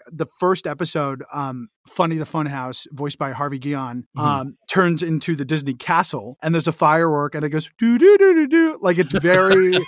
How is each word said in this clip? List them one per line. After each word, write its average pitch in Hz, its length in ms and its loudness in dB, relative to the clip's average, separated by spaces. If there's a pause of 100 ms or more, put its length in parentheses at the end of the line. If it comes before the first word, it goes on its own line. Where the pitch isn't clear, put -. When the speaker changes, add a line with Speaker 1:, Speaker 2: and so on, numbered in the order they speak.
(120)
Speaker 1:
the 160 160 -8 (120)
first 180 280 0
episode, 143 560 -6 (100)
um, 135 340 -8 (200)
Funny 165 300 -2
the 156 80 -6
Funhouse, 139 640 -6
voiced 143 260 -8
by 139 140 -6
Harvey 139 280 -6
Guion, 127 440 -6 (120)
Speaker 2:
Mm-hmm. 135 40 -8
Speaker 1:
um, 139 340 -2 (160)
turns 170 320 2
into 165 340 -2
the 139 100 -6
Disney 139 280 -4
castle, 135 720 -4
and 160 100 -2
there's 165 140 -2
a 165 40 0
firework, 156 640 0
and 151 100 -6
it 151 60 -4
goes, 156 300 -6
"Do, 233 180 4
do, 392 220 8
do, 392 160 6
do, 311 120 2
do." 320 340 2
Like, 180 180 2
it's 175 140 0
very, 185 600 4 (140)